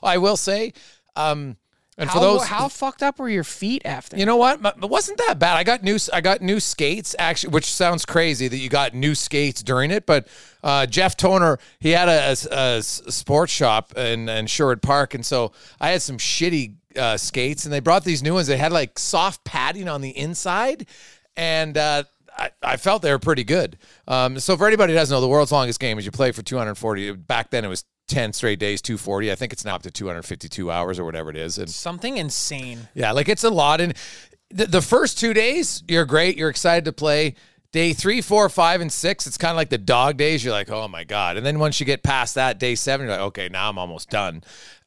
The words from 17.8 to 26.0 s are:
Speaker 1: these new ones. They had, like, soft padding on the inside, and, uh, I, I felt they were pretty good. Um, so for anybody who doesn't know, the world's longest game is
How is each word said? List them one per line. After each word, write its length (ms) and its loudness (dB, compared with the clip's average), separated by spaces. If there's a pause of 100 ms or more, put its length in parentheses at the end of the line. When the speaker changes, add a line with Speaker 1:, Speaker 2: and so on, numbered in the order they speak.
Speaker 1:
these 180 0
new 140 0
ones. 100 2
They 120 2
had, 140 2
like, 280 0
soft 440 0
padding 460 -4
on 120 -6
the 140 -10
inside, 720 -4 (480)
and, 440 -2
uh, 240 0 (360)
I, 120 -6 (100)
I 160 0
felt 240 2
they 80 2
were 80 4
pretty 260 0
good. 360 0 (280)
Um, 320 2
so 160 2
for 120 4
anybody 260 6
who 60 6
doesn't 160 2
know, 60 4
the 60 4
world's 240 4
longest 280 0
game 180 -2
is 80 -8